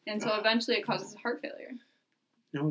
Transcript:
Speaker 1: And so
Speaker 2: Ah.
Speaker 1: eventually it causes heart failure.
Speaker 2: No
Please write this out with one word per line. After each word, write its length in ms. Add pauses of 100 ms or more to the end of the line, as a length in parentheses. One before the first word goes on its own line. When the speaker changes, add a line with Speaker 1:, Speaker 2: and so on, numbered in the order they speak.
Speaker 1:
And 160
so 100
Speaker 2:
Ah. 80
Speaker 1:
eventually 380
it 80
causes 300
heart 260
failure. 320 (800)
Speaker 2:
No 180